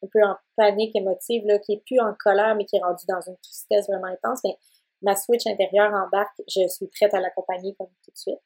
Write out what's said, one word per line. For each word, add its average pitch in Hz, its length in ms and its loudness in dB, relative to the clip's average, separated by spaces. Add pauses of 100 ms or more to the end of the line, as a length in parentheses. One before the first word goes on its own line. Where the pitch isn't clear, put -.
un 196 100 -12
peu 214 100 6
en 196 140 2 (200)
panique 214 380 2
émotive, 208 520 -4
là, 208 120 4
qu'il 208 180 -4
est 214 100 -8
plus 254 140 2
en 214 220 0
colère, 208 320 4
mais 208 100 -2
qu'il 202 140 0
est 180 40 -8
rendu 180 260 -2
dans 185 120 -4
une 180 180 -14
tristesse - 480 -2
vraiment 190 200 -4
intense, 226 360 -6
ben, 190 100 -2 (500)
ma 196 140 2
switch 233 300 0
intérieure 202 460 2
embarque, 196 560 -2
je 185 200 2
suis 185 200 -10
prête 202 260 2
à 190 60 2
l'accompagner 185 540 -6
comme 185 140 -12 (160)
tout - 60 -20
de - 60 -20
suite. - 300 -10